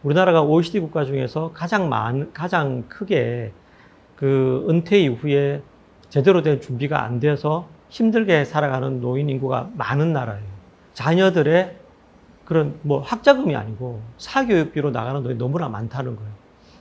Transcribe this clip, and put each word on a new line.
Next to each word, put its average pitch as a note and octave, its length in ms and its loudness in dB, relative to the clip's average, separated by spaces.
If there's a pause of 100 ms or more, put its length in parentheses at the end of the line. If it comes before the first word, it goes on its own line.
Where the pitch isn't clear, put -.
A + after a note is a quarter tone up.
우리나라가 E3 400 4
오이시디 E3 380 2
국가 D#3 260 -2
중에서 C#3 480 -4
가장 F3 360 -2
많-, A#2+ 440 -2
가장 D3+ 540 -2
크게 A#2+ 640 -2 (640)
그 C3+ 520 0
은퇴 E3+ 340 2
이후에 C#3+ 600 0 (480)
제대로 E3 320 4
된 D3 180 2
준비가 C3+ 440 -4
안 A#2 160 -4
돼서 D3+ 480 0 (220)
힘들게 G#3 560 2
살아가는 C3+ 540 -2
노인 C3 300 -2
인구가 C3 460 -4
많은 D3 360 0
나라예요. A2 360 -6 (460)
자녀들의 F3 840 2 (680)
그런 D3+ 360 0
뭐, C#3+ 200 0
학자금이 B3+ 540 2
아니고 A2 460 -8 (160)
사교육비로 D#3+ 720 0
나가는 B2+ 320 -4
돈이 B2 140 -4
너무나 C3+ 340 -2
많다는 A#2 460 -6
거예요. G#2 240 -14 (420)